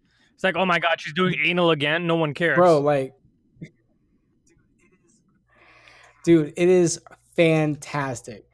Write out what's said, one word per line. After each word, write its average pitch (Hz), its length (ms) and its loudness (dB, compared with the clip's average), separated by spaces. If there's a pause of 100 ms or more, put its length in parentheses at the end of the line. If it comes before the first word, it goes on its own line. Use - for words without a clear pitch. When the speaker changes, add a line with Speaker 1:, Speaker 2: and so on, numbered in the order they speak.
(340)
Speaker 1:
It's - 100 -10
like, 185 120 -2
"Oh 180 80 0
my 175 140 0
God, 165 220 -2
she's 160 120 -12
doing 175 220 -2 (100)
anal 175 260 0
again." 156 360 -2
No 165 100 0
one 156 160 -2
cares. 156 240 -2
Speaker 2:
Bro, 170 240 4
like, 143 320 -2 (3000)
dude, 156 320 4
it 175 120 2
is 180 320 2 (360)
fantastic. 147 1160 -2